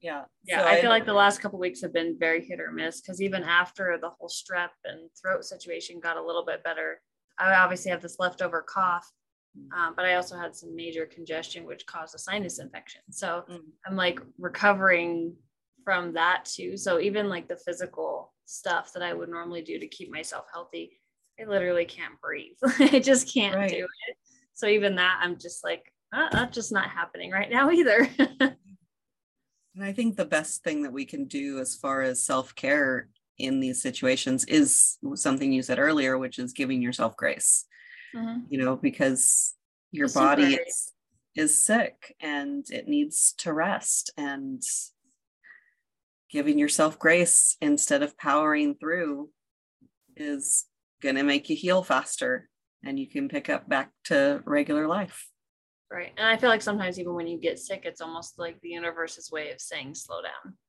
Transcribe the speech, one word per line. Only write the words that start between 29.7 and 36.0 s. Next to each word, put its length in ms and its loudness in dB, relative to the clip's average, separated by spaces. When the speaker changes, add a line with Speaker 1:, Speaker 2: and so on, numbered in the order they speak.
Speaker 1:
And 60 -8
I 80 -4
think 240 0
the 80 0
best 400 -2
thing 200 -2
that 100 -6
we 100 -6
can 220 -6
do 340 -6
as 160 -4
far 260 -2
as 220 0
self-care 840 0
in 220 0
these 220 -2
situations 640 0
is 520 4
something 360 2
you 100 2
said 180 0
earlier, 380 4